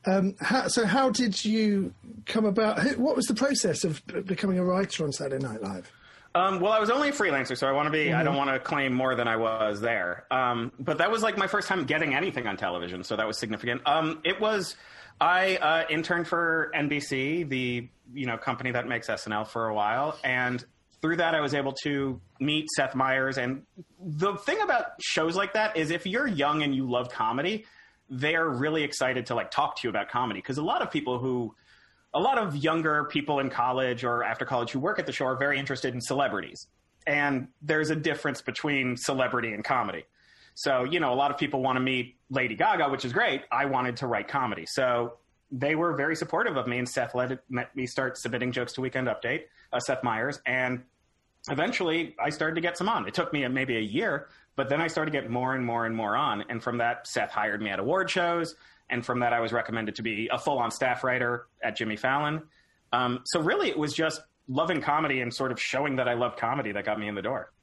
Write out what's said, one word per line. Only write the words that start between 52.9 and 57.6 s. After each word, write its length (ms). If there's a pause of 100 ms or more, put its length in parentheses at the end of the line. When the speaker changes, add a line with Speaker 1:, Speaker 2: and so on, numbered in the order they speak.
Speaker 2:
It 60
took 180
me 120
a, 40
maybe 280
a 40
year, 480 (280)
but 120
then 120
I 60
started 260
to 80
get 100
more 240
and 100
more 220
and 100
more 200
on. 320
And 140
from 160
that, 280
Seth 240
hired 320